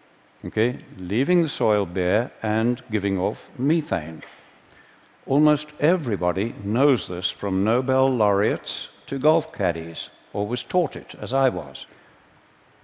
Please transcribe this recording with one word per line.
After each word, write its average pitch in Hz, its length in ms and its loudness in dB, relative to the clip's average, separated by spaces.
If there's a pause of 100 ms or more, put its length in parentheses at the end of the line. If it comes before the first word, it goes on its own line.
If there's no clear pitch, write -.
(440)
okay, 117 340 0 (200)
leaving 123 420 2
the 160 80 0
soil 107 380 2
bare 92 440 0 (120)
and 113 480 0
giving 98 280 0
off 101 380 -4
methane. 120 680 -2 (1040)
Almost 151 440 2 (120)
everybody 117 840 0
knows 120 460 2
this, 90 220 -6
from 98 340 -2
Nobel 131 500 2
laureates 107 720 0 (180)
to 139 120 -6
golf 156 360 2
caddies, 82 560 -4 (240)
or 104 120 -2
was 120 160 -4
taught 180 320 -2
it, - 240 -14
as 110 140 -6
I 135 160 2
was. 80 380 -6 (960)